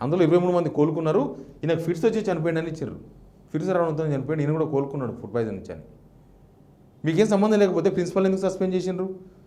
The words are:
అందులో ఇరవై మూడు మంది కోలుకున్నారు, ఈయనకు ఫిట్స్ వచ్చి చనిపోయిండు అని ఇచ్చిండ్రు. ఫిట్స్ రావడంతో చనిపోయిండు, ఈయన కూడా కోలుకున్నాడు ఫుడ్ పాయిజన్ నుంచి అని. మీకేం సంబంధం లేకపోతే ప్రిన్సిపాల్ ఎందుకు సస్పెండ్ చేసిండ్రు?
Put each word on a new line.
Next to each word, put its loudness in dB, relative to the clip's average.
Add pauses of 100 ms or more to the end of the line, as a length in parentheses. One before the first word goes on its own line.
అందులో 2
ఇరవై 4
మూడు 2
మంది 0
కోలుకున్నారు, 0 (260)
ఈయనకు 0
ఫిట్స్ -2
వచ్చి 2
చనిపోయిండు -2
అని -6
ఇచ్చిండ్రు. -8 (520)
ఫిట్స్ -2
రావడంతో 0
చనిపోయిండు, -2
ఈయన 0
కూడా 2
కోలుకున్నాడు -2 (100)
ఫుడ్ -12
పాయిజన్ -2
నుంచి -12
అని. -14 (1200)
మీకేం 4
సంబంధం 4
లేకపోతే 4
ప్రిన్సిపాల్ 0
ఎందుకు 2
సస్పెండ్ -2
చేసిండ్రు? -4 (320)